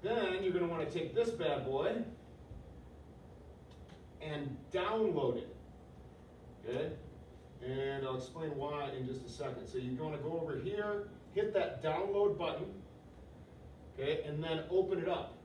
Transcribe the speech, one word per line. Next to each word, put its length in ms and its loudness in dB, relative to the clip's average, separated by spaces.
Then 400 4
you're 100 4
gonna 140 4
wanna 220 0
take 240 0
this 180 4
bad 340 2
boy 320 4
and 340 -2
download 680 4
it, 180 -6
okay? 280 2
And 400 2
I'll 120 0
explain 380 -2
why 360 0
in 160 -2
just 180 -4
a 40 -10
second. 360 -4
So 140 -2
you're 160 0
gonna 240 -2
go 200 0
over 200 -2
here, 480 0
hit 220 4
that 260 4
download 560 6
button, 280 0
okay, 280 2
and 200 -2
then 260 2
open 300 6
it 100 2
up. 240 0